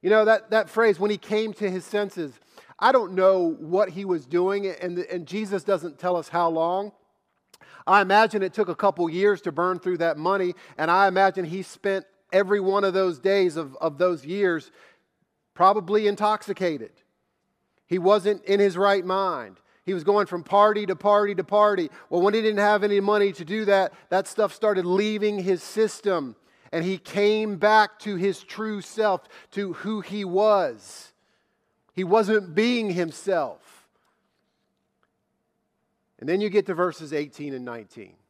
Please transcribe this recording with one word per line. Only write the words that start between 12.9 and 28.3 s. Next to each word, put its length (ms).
those 240
days 400
of, 180
of 220
those 260
years 460
probably 560
intoxicated. 840
He 120
wasn't 480
in 120
his 200
right 260
mind. 560
He 80
was 100
going 220
from 180
party 440
to 100
party 380
to 100
party. 460
Well, 140
when 100
he 80
didn't 200
have 240
any 160
money 320
to 120
do 220
that, 260
that 180
stuff 280
started 320
leaving 540
his 220
system. 720
And 140
he 100
came 600
back 420
to 180
his 260